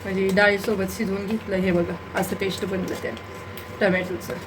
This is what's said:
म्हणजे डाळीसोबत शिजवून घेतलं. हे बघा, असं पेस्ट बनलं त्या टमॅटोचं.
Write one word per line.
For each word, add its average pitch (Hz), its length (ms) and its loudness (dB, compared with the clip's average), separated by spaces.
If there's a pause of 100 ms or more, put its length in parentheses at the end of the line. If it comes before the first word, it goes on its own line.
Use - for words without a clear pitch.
म्हणजे 190 320 0
डाळीसोबत 202 600 4
शिजवून 196 300 -2
घेतलं. 214 280 -2
हे 185 160 4
बघा, 175 220 4 (260)
असं 185 160 -2
पेस्ट 196 300 -2
बनलं 185 360 -2
त्या - 100 -4 (680)
टमॅटोचं. 185 520 0 (140)